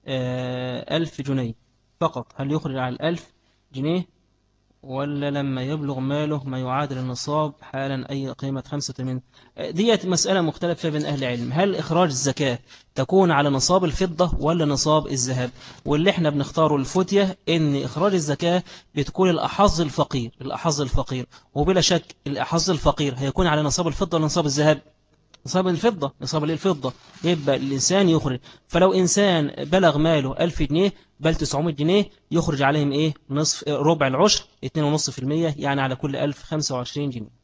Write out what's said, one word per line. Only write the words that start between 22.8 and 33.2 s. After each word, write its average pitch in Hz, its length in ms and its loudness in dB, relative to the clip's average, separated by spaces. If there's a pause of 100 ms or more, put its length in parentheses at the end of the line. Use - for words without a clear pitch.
هيكون 139 300 0
على 151 140 2
نصاب 151 260 0
الفضة 165 300 0
ولا 156 80 2
نصاب 156 200 0
الذهب؟ 147 360 4 (640)
نصاب 185 220 0
الفضة، 180 540 0
نصاب 151 220 -2
الإيه؟ 156 120 0
الفضة. 143 380 -2 (300)
يبقى 147 320 2
الإنسان 139 540 2
يخرج، 139 300 2 (280)
فلو 185 260 4
إنسان 180 540 2 (100)
بلغ 156 400 4
ماله 151 420 2
ألف 165 240 0
جنيه 175 300 2 (260)
بل 160 160 2
تسعمية 156 380 -2
جنيه 170 360 2 (220)
يخرج 151 300 0
عليهم 143 300 2
إيه؟ 151 220 2 (160)